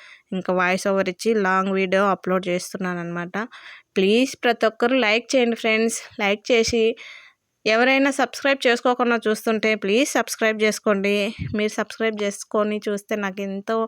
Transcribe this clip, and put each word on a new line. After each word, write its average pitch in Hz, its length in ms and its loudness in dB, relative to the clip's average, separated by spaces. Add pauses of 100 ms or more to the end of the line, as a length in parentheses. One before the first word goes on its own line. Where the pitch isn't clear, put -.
(320)
ఇంకా 185 200 -4
వాయిస్ 180 360 0
ఓవర్ 190 200 2
ఇచ్చి 220 260 -2
లాంగ్ 190 380 2
వీడియో 190 340 2
అప్‌లోడ్ 185 400 0
చేస్తున్నాను 180 540 -4
అనమాట. 175 360 -8 (580)
ప్లీజ్ 214 420 2
ప్రతి 233 300 0
ఒక్కరు 240 300 0
లైక్ 233 340 2
చేయండి 240 260 2
ఫ్రెండ్స్. 226 420 0 (220)
లైక్ 202 260 0
చేసి, 226 360 2 (840)
ఎవరైనా 269 440 4
సబ్స్క్రైబ్ 269 520 0
చేసుకోకుండా 240 540 2
చూస్తుంటే 220 580 0
ప్లీజ్ 214 360 2
సబ్స్క్రైబ్ 220 520 -2
చేసుకోండి. 202 520 0 (400)
మీరు 214 180 0
సబ్స్క్రైబ్ 220 500 -4
చేసుకొని 208 560 -2
చూస్తే 208 380 -4
నాకు 202 260 -6
ఎంతో, 196 460 -4